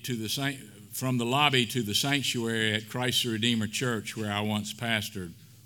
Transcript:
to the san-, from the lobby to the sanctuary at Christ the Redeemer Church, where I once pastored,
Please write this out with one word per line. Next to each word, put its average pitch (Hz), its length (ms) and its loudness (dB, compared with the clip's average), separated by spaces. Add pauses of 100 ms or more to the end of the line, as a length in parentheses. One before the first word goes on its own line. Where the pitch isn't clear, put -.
to 127 120 -2
the 110 140 -4
san-, 139 320 -2 (300)
from 127 260 0
the 117 80 2
lobby 131 400 6
to 120 160 -2
the 101 140 -2
sanctuary 113 760 2
at 107 160 -2
Christ 123 360 0
the 120 80 0
Redeemer 113 340 2
Church, 110 500 -2
where 107 160 -2
I 104 100 0
once 107 340 -2
pastored, 104 580 -4 (320)